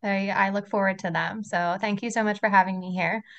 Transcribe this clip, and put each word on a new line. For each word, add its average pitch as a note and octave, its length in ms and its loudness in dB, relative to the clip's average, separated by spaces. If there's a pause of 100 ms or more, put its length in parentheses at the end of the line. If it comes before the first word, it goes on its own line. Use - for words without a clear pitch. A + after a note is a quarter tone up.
I, G3 280 0
I G3 200 2
look G3+ 180 -4
forward G3 320 0
to F3+ 100 -4
them. E3+ 340 -4
So F3 360 -2
thank G#3 220 -2
you A#3+ 80 -4
so A3 140 0
much G#3 160 0
for A3 80 2
having F#3+ 320 4
me F3+ 120 -8
here. F#3 300 -2 (160)